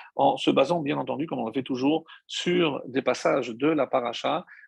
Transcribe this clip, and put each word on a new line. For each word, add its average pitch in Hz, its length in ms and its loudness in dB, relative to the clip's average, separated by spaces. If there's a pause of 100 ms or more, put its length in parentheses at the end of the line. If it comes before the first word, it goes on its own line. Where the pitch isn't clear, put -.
(160)
en 135 220 2
se - 140 2
basant, 143 280 4
bien 147 180 -2
entendu, 131 280 -4
comme 143 140 -6
on 113 80 -2
le 113 60 -6
fait 135 100 -2
toujours, 139 420 0 (220)
sur 175 580 0
des 127 160 -2
passages 127 480 0
de 123 180 0
la 151 200 2
paracha. 131 580 -2 (220)